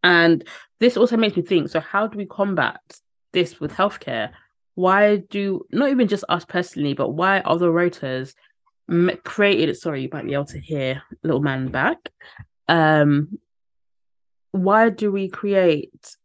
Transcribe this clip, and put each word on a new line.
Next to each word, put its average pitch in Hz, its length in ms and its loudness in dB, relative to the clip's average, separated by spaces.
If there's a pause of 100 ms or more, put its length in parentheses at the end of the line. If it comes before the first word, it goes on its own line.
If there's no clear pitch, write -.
And 170 440 4 (320)
this 240 200 2
also 240 180 2
makes 220 200 0
me 175 60 -2
think, 175 280 0
so 160 100 -2
how 202 260 -4
do 214 120 -10
we 202 80 -8
combat 185 540 -2 (520)
this 175 280 -2
with 147 120 -8
healthcare? 135 600 -4 (420)
Why 196 440 4 (120)
do, 202 400 -4
not 269 180 0
even 254 180 2
just 196 220 -4
us 165 160 -2
personally, 147 480 -4
but 139 180 -2
why 185 300 0
are - 160 0
the 175 120 2
rotas 151 640 -2 (560)
m-, 175 340 2
created, 190 540 0
sorry, 143 240 -6
you 131 100 -8
might 147 140 -10
be 143 80 -4
able 143 120 -2
to - 120 -16
hear 139 440 -6 (200)
little 127 180 0
man 131 280 -2
back. 131 420 -2 (580)
Um, 156 720 2 (1120)
why 202 400 4
do 214 200 -4
we 196 180 -4
create 185 960 -2